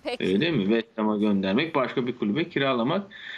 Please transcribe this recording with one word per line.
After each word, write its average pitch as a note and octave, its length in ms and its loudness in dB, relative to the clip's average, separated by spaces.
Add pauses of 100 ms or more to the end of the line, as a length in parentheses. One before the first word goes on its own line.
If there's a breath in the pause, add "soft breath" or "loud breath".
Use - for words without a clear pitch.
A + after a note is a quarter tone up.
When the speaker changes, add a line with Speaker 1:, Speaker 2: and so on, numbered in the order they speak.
Speaker 1:
Peki. - 200 -4
Speaker 2:
Öyle F#2 160 2
değil E3 120 2
mi? A#2 100 2
West A2 360 0
Ham'a G#2+ 180 0
göndermek, G#2 580 2
başka B2+ 320 0
bir B2 120 -4
kulübe C3 300 0
kiralamak. C#3 580 0 (320 loud breath)